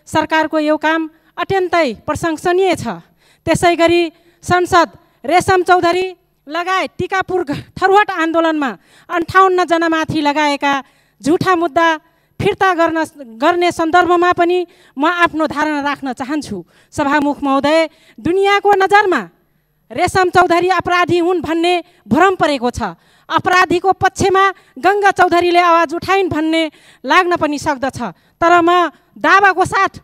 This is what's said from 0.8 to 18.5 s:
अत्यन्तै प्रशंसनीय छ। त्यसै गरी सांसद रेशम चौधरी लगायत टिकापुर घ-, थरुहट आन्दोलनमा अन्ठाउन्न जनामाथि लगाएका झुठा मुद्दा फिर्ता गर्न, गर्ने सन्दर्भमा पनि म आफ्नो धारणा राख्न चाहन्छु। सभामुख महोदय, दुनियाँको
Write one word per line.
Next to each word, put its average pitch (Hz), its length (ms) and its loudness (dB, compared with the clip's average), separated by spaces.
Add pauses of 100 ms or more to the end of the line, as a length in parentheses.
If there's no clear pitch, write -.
अत्यन्तै 349 560 -2 (120)
प्रशंसनीय 349 680 -2
छ। - 120 -8 (580)
त्यसै 349 300 2
गरी 339 260 2 (420)
सांसद 349 460 2 (360)
रेशम 359 380 2
चौधरी 359 420 2 (420)
लगायत 349 500 -4
टिकापुर 359 460 -2
घ-, 269 200 -8 (140)
थरुहट 392 340 4
आन्दोलनमा 320 600 -2 (380)
अन्ठाउन्न 359 540 2
जनामाथि 320 580 -2
लगाएका 285 520 0 (480)
झुठा 349 340 0
मुद्दा 330 320 0 (540)
फिर्ता 381 320 0
गर्न, 320 240 0 (400)
गर्ने 349 340 0
सन्दर्भमा 349 640 2
पनि 349 320 0 (320)
म 277 80 -2
आफ्नो 339 400 0
धारणा 294 360 -4
राख्न 277 320 -6
चाहन्छु। 233 440 -8 (320)
सभामुख 285 540 -2
महोदय, 285 460 0 (280)
दुनियाँको 392 560 0